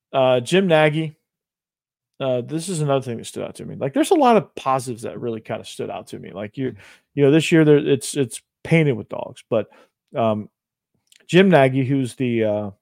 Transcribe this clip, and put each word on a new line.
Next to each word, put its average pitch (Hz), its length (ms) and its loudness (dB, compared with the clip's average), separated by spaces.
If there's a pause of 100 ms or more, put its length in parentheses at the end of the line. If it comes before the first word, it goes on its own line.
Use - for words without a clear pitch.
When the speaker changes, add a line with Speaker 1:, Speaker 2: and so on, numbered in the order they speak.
(140)
Speaker 1:
uh, 131 260 2
Jim 180 280 0
Nagy, 156 500 0 (1000)
uh, 127 220 -2
this 156 280 -8
is 170 120 -4
another 139 220 0
thing 117 140 -8
that 104 80 -14
stood - 180 -10
out - 120 -12
to - 100 -16
me. 101 100 -14
Like, 123 180 -6
there's 302 180 0
a 392 40 4
lot 254 220 4
of - 180 -2
positives 127 480 -6
that 110 160 -10
really 113 220 -6
kinda 104 240 -10
stood - 240 -12
out 95 180 -12
to 104 120 -16
me. 90 120 -18
Like, 101 260 -14
you, 127 140 -6
Speaker 2:
Mm-hmm. 101 80 -18 (360)
Speaker 1:
you 143 80 2
know, 139 80 6
this 156 200 2
year 160 140 6
there, 147 120 6
it's, 143 380 -2
it's 135 260 -6 (220)
painted 156 300 2
with 104 160 -10
dogs, - 400 -14
but, 110 200 -2 (460)
um, 110 340 -2 (800)
Jim 190 220 6
Nagy, 135 360 4
who's 135 300 -2
the, 120 280 -2
uh, 104 280 -2 (100)